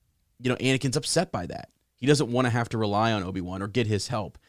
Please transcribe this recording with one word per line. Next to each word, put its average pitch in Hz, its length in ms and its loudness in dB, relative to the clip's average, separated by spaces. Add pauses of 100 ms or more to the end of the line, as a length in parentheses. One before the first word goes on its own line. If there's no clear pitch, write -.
(400)
you 127 100 -2
know, 123 60 2
Anakin's 135 420 0
upset 160 340 0
by 87 140 -6
that. - 240 -10 (280)
He 123 100 -2
doesn't 139 240 4
wanna 123 180 2
have 117 200 0
to 117 100 -2
rely 107 320 2
on 104 100 0
Obi-Wan 92 400 -6
or 101 60 -4
get 110 180 0
his 104 220 0
help. 110 420 -8